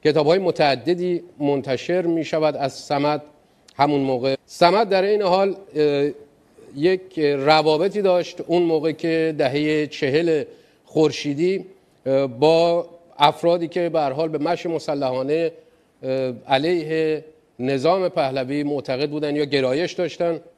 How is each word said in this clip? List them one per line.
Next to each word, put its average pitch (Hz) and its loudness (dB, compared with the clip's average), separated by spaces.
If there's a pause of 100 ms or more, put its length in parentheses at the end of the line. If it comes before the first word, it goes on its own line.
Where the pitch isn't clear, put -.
کتاب‌های 151 4
متعددی 170 0 (160)
منتشر 143 -2
می‌شود 160 -2
از 135 -4
صمد 147 -2 (540)
همون 143 2
موقع. 135 0 (100)
صمد 190 4
در 190 2
این 208 0
حال، 190 2 (180)
اه، 147 2 (680)
یک 185 0
روابطی 156 2
داشت 180 0
اون 170 0
موقع 160 0
که 160 -2
دهه 151 0
چهل 147 0 (400)
خورشیدی، 156 -2 (400)
اه، 135 2
با 165 2 (300)
افرادی 170 2
که 175 -2
به 160 -2
هر 139 -2
حال 160 -2
به 156 -6
مشی 165 -2
مسلحانه، 147 -2 (500)
اه، 131 -6 (380)
علیه 156 -2 (340)
نظام 139 0
پهلوی 135 -2
معتقد 143 -4
بودن 147 -4
یا 147 0
گرایش 139 0
داشتن. 170 -4 (180)